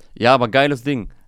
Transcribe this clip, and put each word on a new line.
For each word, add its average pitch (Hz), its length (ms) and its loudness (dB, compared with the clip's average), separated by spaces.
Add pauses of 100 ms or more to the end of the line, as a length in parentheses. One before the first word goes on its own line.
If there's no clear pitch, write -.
(160)
ja, 117 180 4
aber 123 120 0
geiles 135 380 0
Ding. 131 240 -6 (200)